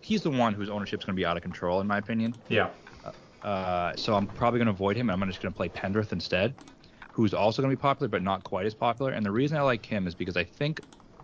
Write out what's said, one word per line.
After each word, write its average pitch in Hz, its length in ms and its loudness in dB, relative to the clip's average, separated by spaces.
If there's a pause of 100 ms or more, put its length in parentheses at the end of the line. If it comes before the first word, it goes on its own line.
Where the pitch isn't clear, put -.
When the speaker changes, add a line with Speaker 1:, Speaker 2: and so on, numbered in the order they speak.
Speaker 1:
He's 214 200 0
the 170 80 0
one 120 240 2
whose 101 160 -4
ownership's 101 340 -4
gonna 95 120 -2
be 92 100 2
out 85 100 2
of 85 80 -4
control, 90 380 0
in 101 60 0
my 101 100 2
opinion. 113 380 -2 (120)
Speaker 2:
Yeah. 104 220 2 (720)
Speaker 1:
Uh, 92 520 0
so 110 200 0
I'm 101 120 2
probably 120 320 2
gonna 117 120 4
avoid 98 240 2
him, 120 140 0
and 92 120 0
I'm 95 60 0
just 92 140 -8
gonna 90 120 -6
play 92 140 -4
Pendrith 101 440 -2
instead, 95 420 0 (580)
who's 110 220 4
also 104 280 4
gonna 135 140 2
be - 40 -4
popular, 139 280 2
but 101 140 0
not 95 220 0
quite 95 220 -2
as 110 100 -2
popular. 123 360 0
And 110 140 -2
the 98 60 0
reason 143 260 2
I 143 40 2
like 131 240 2
him 98 220 -2
is 85 80 -4
because 90 220 -2
I 85 60 2
think, 147 360 -4 (440)